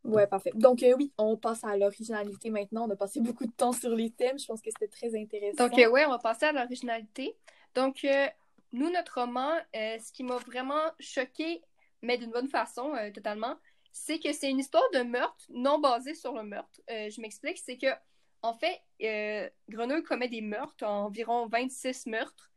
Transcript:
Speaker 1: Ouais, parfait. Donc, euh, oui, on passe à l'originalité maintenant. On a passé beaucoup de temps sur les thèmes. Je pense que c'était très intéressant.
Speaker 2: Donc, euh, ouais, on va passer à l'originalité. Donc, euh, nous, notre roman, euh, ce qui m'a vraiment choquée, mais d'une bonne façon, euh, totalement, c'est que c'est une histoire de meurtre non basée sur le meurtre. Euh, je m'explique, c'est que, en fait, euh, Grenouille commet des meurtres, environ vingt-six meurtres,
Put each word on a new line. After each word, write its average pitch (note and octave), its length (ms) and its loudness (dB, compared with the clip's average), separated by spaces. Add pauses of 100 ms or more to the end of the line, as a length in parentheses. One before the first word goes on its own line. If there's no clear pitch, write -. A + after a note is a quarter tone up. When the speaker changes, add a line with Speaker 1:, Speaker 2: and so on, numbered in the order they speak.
Speaker 1:
Ouais, G#3+ 220 6
parfait. F#3+ 280 -2
Donc, B3 300 8
euh, B3 140 10
oui, C#4+ 200 0
on G#3+ 180 4
passe A3+ 300 -4
à G#3 100 0
l'originalité G#3 760 -2
maintenant. A3 380 -2
On G#3 40 -2
a G3 40 -2
passé G3+ 240 -4
beaucoup A#3 260 -2
de A3+ 60 -4
temps B3 220 2
sur A#3+ 200 -2
les A3+ 180 0
thèmes. C4 280 -2
Je C#4 60 -10
pense A3+ 160 -8
que A3 80 -8
c'était G#3+ 180 -4
très A3+ 320 -6
intéressant. G#3 480 -2
Speaker 2:
Donc, A#3+ 100 2
euh, A#3 120 10
ouais, C#4 160 6
on C#4 60 2
va A#3+ 80 0
passer A3+ 260 0
à D4+ 80 2
l'originalité. B3 840 -6 (400)
Donc, C4+ 300 0
euh, C#4 220 4 (440)
nous, C4+ 180 0
notre E4+ 300 -2
roman, B3 320 -2 (240)
euh, A3 240 -4
ce - 140 -18
qui C4 100 -10
m'a B3 140 -2
vraiment B3+ 440 -4 (160)
choquée, - 640 -6 (400)
mais A#3+ 160 0
d'une A#3 140 -10
bonne B3 160 -2
façon, C4 480 -2
euh, G#3 160 -4
totalement, G#3+ 460 -6 (340)
c'est - 280 -6
que D#4 120 -2
c'est C#4+ 180 -2
une C4+ 100 2
histoire F4 340 4
de B3+ 80 4
meurtre B3 480 -2
non C4+ 280 2
basée C4+ 380 2
sur B3+ 180 -8
le A3 100 -8
meurtre. - 360 -12 (100)
Euh, G#3+ 200 -6
je G#3+ 100 -14
m'explique, C#4 380 -8
c'est B3 200 -12
que, C4+ 100 0 (560)
en A3+ 100 0
fait, D#4+ 260 -2 (240)
euh, G#3+ 460 -2 (180)
Grenouille A#3+ 360 -2
commet B3 260 -2
des A3+ 120 -6
meurtres, A#3 440 -6
environ G#3+ 640 -2
vingt-six B3+ 580 -4
meurtres, - 520 -6